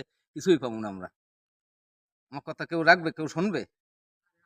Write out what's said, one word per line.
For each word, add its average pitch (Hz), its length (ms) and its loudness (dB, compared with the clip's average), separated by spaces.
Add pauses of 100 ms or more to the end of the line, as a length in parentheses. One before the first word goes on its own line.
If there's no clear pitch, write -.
(360)
কিছুই 160 220 4
পাবো 120 220 -4
না 110 140 -6
আমরা। 92 160 -12 (1200)
আমার 139 160 -12
কথা 156 200 -10
কেউ 165 180 -2
রাখবে, 165 280 6
কেউ 156 160 -6
শুনবে? 170 340 -2 (840)